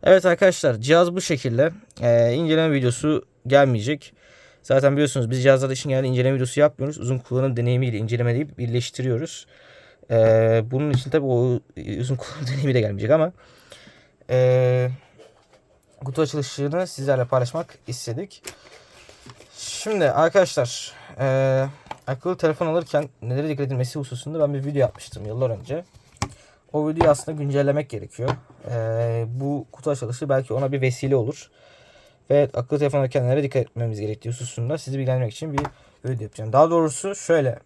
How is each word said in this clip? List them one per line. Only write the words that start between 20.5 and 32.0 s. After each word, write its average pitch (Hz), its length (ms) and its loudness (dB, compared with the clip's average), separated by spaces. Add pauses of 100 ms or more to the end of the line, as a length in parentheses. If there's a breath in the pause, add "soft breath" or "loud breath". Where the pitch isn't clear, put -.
ee, 135 480 2 (400 loud breath)
akıllı 170 300 -4
telefon 165 300 0
alırken 156 420 -2 (140)
nelere 127 260 -4
dikkat 139 180 -4
edilmesi 127 320 -4
hususunda 147 420 -8
ben 143 140 0
bir 135 100 -4
video 143 160 -2
yapmıştım - 460 -4
yıllar 117 240 -2
önce. 127 340 -8 (880 loud breath)
O 151 160 -2
videoyu 160 220 2
aslında 151 320 -2
güncellemek 139 480 0
gerekiyor. 117 400 -8 (400)
Ee, 117 580 -2
bu 135 440 -6
kutu - 180 -6
açılışı 127 380 -6
belki 131 260 0
ona 135 180 -2
bir 139 80 -2
vesile 131 360 0
olur. 123 340 -4 (800 soft breath)